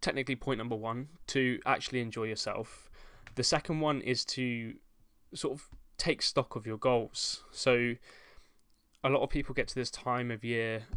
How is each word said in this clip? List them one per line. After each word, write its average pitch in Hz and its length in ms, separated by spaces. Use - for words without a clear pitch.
technically 131 360
point 131 200
number 113 200
one, 117 320
to 127 400
actually 131 340
enjoy 113 240
yourself. 107 640
The 123 100
second 156 360
one 151 200
is - 240
to 120 480
sort - 180
of - 160
take - 240
stock - 340
of 110 100
your 110 120
goals. - 720
So 120 420
a 131 40
lot 135 140
of 135 80
people 139 240
get - 140
to - 60
this 123 160
time 123 400
of 113 140
year, 113 380